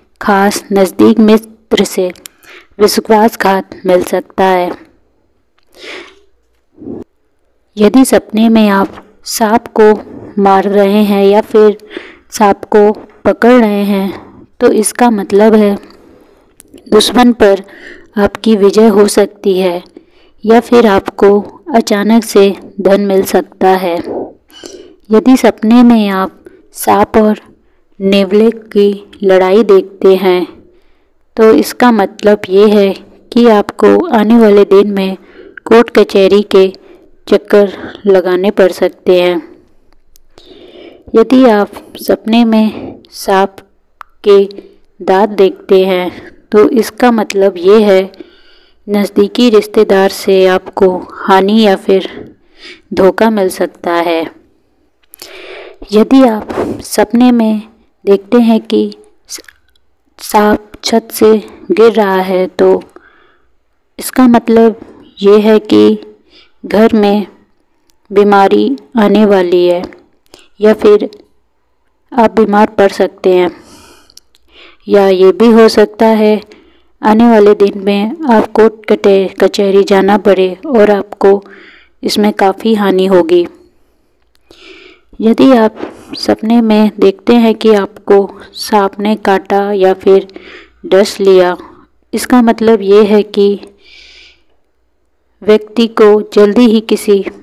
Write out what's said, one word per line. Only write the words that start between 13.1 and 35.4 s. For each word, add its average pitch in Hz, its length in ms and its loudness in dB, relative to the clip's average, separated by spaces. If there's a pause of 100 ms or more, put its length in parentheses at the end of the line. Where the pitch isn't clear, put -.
पकड़ 233 280 2
रहे 208 320 0
हैं 196 600 -8 (140)
तो 240 140 0
इसका 220 380 -2
मतलब 208 440 0
है 208 200 0 (1120)
दुश्मन 220 440 2
पर 196 300 0 (540)
आपकी 208 400 -2
विजय 202 320 2
हो 202 200 2
सकती 202 500 -2
है 180 240 -4 (600)
या 226 180 2
फिर 233 260 2
आपको 202 520 0 (360)
अचानक 220 500 0
से 196 240 2 (320)
धन 196 260 0
मिल 190 180 0
सकता 190 520 -4
है। 180 200 -6 (1120)
यदि 220 280 2
सपने 226 460 0
में 226 260 2
आप 190 340 -6 (320)
सांप 208 420 -2
और 214 220 0 (600)
नेवले 196 500 0 (180)
की 202 560 -4
लड़ाई 190 400 2
देखते 190 520 0
हैं 180 300 -2 (920)
तो 220 160 4
इसका - 380 0
मतलब 208 580 -2
ये 196 200 2
है 202 240 0 (380)
कि 240 180 2
आपको 208 400 0 (280)
आने 214 200 2
वाले 202 280 4
दिन 202 280 2
में 190 240 -6 (480)